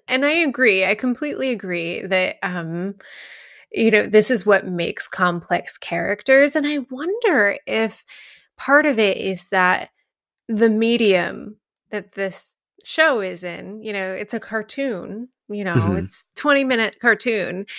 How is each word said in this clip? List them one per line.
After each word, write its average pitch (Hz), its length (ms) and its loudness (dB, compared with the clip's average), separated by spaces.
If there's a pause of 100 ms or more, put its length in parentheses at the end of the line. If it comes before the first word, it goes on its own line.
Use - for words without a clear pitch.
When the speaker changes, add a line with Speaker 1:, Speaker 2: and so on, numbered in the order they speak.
Speaker 1:
and 262 180 0
I 294 60 2
agree. 254 540 2
I 196 100 2
completely 262 560 -4
agree 175 500 -4
that, 185 400 -2
um, 180 540 -6 (760)
you 220 200 2
know, 208 160 2
this 214 240 6
is 202 160 0
what 202 180 4
makes 170 420 -2
complex 175 720 -2
characters. 202 800 2
And 294 100 0
I 294 140 -2 (100)
wonder 302 680 2 (120)
if 220 360 -2 (540)
part 294 300 4
of 254 100 2
it 226 200 2
is 190 320 -4
that 185 400 2 (580)
the 226 220 2
medium 214 880 0 (340)
that 202 220 -10
this 190 420 -10 (280)
show 302 380 0
is 180 220 -8
in, 180 400 -12
you 214 100 -8
know, 190 200 -4
it's 202 200 -8
a 226 60 -6
cartoon, 220 920 -6 (200)
you 208 140 -6
know, 180 120 -2
Speaker 2:
Mm-hmm. 104 220 2
Speaker 1:
it's - 380 -8
twenty 277 280 2
minute 233 360 -2
cartoon. 214 680 -2 (120)